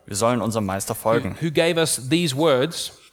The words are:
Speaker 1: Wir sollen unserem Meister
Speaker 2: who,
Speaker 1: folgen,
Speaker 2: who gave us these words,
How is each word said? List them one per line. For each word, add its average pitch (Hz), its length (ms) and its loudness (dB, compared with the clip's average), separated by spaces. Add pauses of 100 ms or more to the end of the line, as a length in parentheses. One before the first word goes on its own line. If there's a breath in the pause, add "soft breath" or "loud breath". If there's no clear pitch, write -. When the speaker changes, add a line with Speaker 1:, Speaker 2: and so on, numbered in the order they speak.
Speaker 1:
Wir 101 100 -10
sollen 113 260 2
unserem 107 240 -2
Meister 98 300 -4
Speaker 2:
who, - 40 -12
Speaker 1:
folgen, 113 420 0
Speaker 2:
who 160 100 -2
gave 165 280 2
us 151 300 0
these 156 260 2
words, 147 580 2 (200)